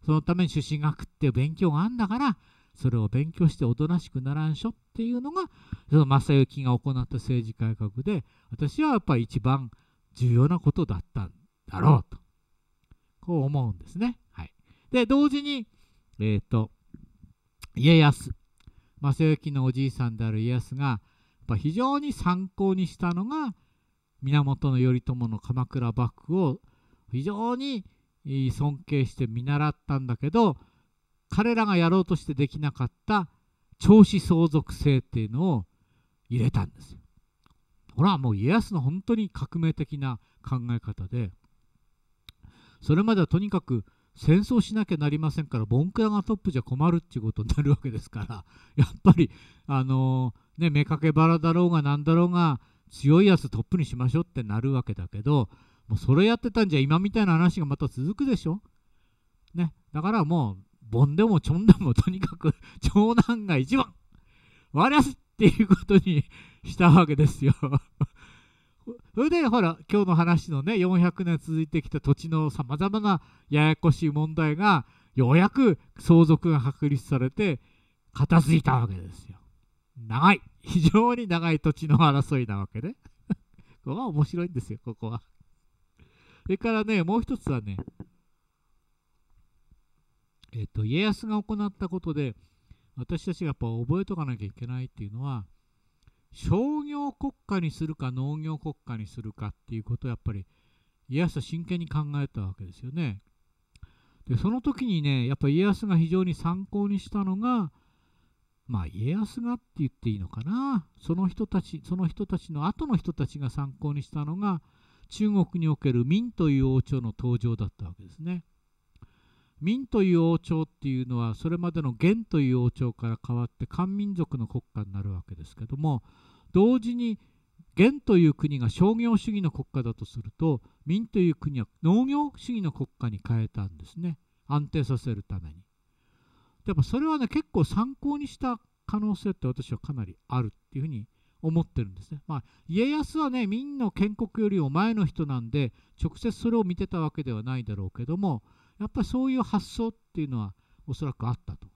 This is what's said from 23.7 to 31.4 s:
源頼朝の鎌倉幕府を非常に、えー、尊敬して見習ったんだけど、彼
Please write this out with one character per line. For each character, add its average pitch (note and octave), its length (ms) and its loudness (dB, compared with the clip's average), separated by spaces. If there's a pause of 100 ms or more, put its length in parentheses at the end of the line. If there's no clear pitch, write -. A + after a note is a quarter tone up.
源 C3+ 500 0
頼 B2+ 280 2
朝 C3 140 -6
の A#2 240 -4
鎌 B2 280 -4
倉 A#2+ 260 -4
幕 A#2 320 -4
府 F3+ 160 -2
を E3+ 200 0 (500)
非 B2+ 120 -4
常 G#3 320 -4
に、 C4 300 -6 (420)
え C#3 40 -10
ー、 C3+ 200 0
尊 C#3+ 360 -4
敬 C#3 200 0
し - 80 -10
て C3 120 -4
見 A#2 180 -6
習 C#3+ 240 0
っ D3 80 -4 (100)
た C#3 120 -2
ん C3 80 -6
だ B2 100 -4
け D3 140 -4
ど、 G3 260 4 (720)
彼 A3+ 240 2